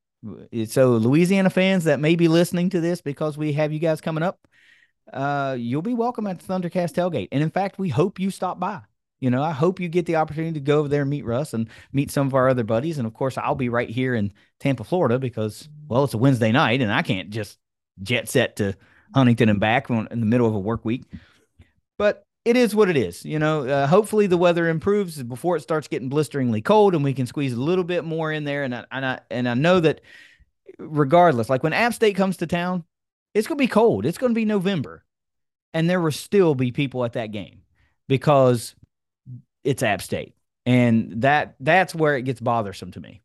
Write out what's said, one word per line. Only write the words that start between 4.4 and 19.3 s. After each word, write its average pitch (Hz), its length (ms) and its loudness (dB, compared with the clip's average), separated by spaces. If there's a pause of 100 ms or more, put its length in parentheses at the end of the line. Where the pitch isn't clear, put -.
uh, 139 460 -4
you'll 120 240 -4
be 240 120 -4
welcome 233 320 -4
at 180 120 -6
the - 80 -20
Thundercast 175 480 -4
tailgate. 170 380 -2
And 139 100 0
in 156 80 -2
fact, 180 280 -4
we 190 100 -4
hope 147 300 0
you 190 120 -4
stop 180 300 -6
by. 180 200 -6 (400)
You 131 100 0
know, 127 120 0
I 160 80 -2
hope 170 300 0
you 180 80 -4
get 170 180 -2
the 165 100 0
opportunity 160 380 -2
to 151 60 -6
go 143 180 2
over 147 100 0
there 143 140 0
and 139 80 -2
meet 143 140 -6
Russ 120 280 -4
and 113 160 -4 (240)
meet 143 200 -2
some 139 160 0
of 127 60 -2
our 131 140 4
other 123 160 2
buddies. 131 340 -2
And 117 80 -4
of 110 80 -8
course, 131 220 -4
I'll 123 200 -4
be 131 120 -2
right 120 220 -2
here 127 240 -2
in 101 180 0 (280)
Tampa, 131 240 -2
Florida 139 340 2
because, 113 500 -6 (200)
well, 123 160 2
it's 135 100 -2
a 110 40 -2
Wednesday 117 340 4
night 135 280 2
and 104 120 0
I 143 100 2
can't 98 280 -4
just 107 280 -10 (440)
jet 117 260 -4
set - 280 0
to 98 200 -2 (380)
Huntington 120 340 4